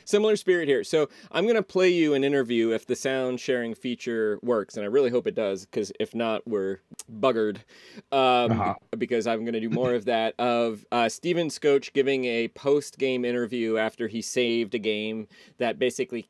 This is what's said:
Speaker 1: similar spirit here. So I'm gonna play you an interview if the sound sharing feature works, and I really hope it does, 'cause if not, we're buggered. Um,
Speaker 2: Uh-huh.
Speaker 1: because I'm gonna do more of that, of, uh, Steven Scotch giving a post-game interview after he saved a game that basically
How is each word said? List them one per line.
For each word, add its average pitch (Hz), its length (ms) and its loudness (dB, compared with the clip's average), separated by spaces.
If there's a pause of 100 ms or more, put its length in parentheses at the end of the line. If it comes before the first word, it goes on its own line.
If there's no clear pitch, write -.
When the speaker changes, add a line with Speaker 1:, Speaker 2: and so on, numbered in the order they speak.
Speaker 1:
similar 208 320 2
spirit 175 320 2
here. 131 160 4
So 156 240 0 (240)
I'm 180 140 2
gonna 226 160 4
play 185 260 2
you 165 240 4
an 139 120 2
interview 120 480 2
if 110 120 -2
the 123 100 -2
sound 131 460 -2
sharing 120 340 -2
feature 113 680 -4
works, 113 340 0
and 107 80 -6
I 101 40 -4
really 131 200 4
hope 123 180 0
it 104 80 -2
does, 98 380 -2
'cause 101 260 -4
if - 160 -6
not, 113 320 -2
we're 98 340 -4 (300)
buggered. 110 460 0 (560)
Um, 123 400 4
Speaker 2:
Uh-huh. 101 220 0 (240)
Speaker 1:
because 117 280 -2
I'm 113 200 -2
gonna 113 140 -2
do 113 100 -4
more 123 240 0
of 110 100 -2
that, 113 340 0
of, 117 540 0
uh, 117 160 2
Steven 170 400 -2
Scotch 139 460 0
giving 135 320 2
a 117 220 0
post-game 135 760 -2
interview 120 540 -2
after 110 300 -2
he 110 120 -6
saved 117 540 0
a 120 40 -2
game 107 480 -4 (300)
that 117 220 -2
basically 120 520 -2